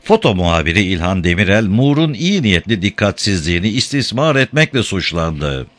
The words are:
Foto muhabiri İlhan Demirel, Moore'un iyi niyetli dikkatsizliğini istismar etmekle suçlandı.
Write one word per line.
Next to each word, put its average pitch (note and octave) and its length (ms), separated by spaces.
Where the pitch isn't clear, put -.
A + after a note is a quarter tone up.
Foto F3+ 300
muhabiri E2+ 480
İlhan F#2 420
Demirel, F#2+ 400
Moore'un C#3 500
iyi F3 280
niyetli F#2+ 400
dikkatsizliğini F#2+ 840
istismar C3+ 680
etmekle C3+ 460
suçlandı. D#2 840